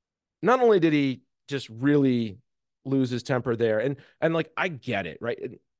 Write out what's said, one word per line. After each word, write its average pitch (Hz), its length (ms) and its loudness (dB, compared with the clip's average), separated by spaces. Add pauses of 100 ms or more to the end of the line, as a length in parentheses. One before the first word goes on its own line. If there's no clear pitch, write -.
(420)
not 247 200 2
only 220 180 6
did 160 140 4
he 135 280 0 (260)
just 139 220 -8
really 120 680 2 (480)
lose 135 240 0
his 120 140 -4
temper 127 320 -2
there, 110 240 0
and, 135 180 -4 (240)
and, 165 120 0
like, 165 220 -4
I 175 120 -2
get 113 400 -6
it, 78 120 -14
right? 117 220 -6
And, - 160 -12 (220)